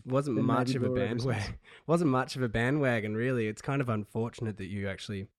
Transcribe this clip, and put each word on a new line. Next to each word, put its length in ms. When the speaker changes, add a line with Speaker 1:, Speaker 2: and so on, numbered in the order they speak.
Speaker 1:
wasn't 300
Speaker 2:
been 100
Speaker 1:
much 220
Speaker 2:
Navy 100
Speaker 1:
of 60
a 60
Speaker 2:
Blue 120
ever 80
since. 160
Speaker 1:
bandwagon, 300
<laughs> 160
wasn't 240
much 240
of 80
a 60
bandwagon, 680
really. 320
It's 140
kind 200
of 80
unfortunate 680
that 100
you 200
actually 400